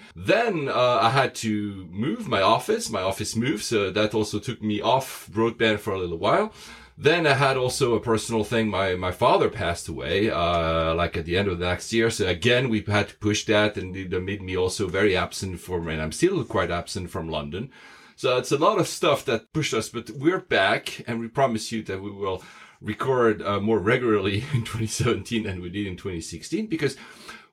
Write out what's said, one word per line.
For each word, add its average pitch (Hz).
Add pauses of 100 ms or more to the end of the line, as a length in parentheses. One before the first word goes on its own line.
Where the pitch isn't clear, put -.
(160)
Then, 175
uh, 123
I 117
had 131
to 104
move 160
my 107
office. 123
My 104
office 95
moved, 113
so 101
that 104
also 107
took 110
me 107
off -
broadband 110
for 101
a 95
little 87
while. 175 (440)
Then 160
I 143
had 135
also 127
a 104
personal 113
thing. 110
My, 95
my 90
father 156
passed 87
away, 87
uh, 82
like, 87
at 82
the 85
end 101
of 90
the 87
next 90
year. 113
So 101
again, 120
we 107
had 104
to -
push 104
that, 107
and 90
it 92 (100)
made 95
me 92
also 92
very 95
absent 90
from, 85
and 78
I'm 78
still 170
quite 92
absent 87
from 82
London. 80 (440)
So 127
it's 131
a 139
lot 196
of 160
stuff -
that 117
pushed 151
us, 110
but 113
we're 151
back, 107
and 117
we 117
promise 120
you 113
that 95
we 101
will 98 (360)
record, 117
uh, 98
more 107
regularly 104
<laughs> -
in 117
twenty 110
seventeen 110
than 95
we 90
did 101
in 90
twenty 87
sixteen, 165
because 151 (580)